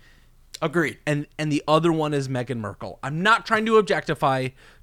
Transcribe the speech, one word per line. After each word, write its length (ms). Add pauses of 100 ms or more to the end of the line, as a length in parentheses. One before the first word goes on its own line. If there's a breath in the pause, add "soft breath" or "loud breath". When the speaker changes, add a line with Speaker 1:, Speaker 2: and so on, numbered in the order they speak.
(640 soft breath)
Speaker 1:
Agreed. 440
Speaker 2:
And, 200 (120)
and 140
the 160
other 240
one 220
is 140
Meghan 300
Markle. 440
I'm 200
not 240
trying 200
to 120
objectify, 680 (340 soft breath)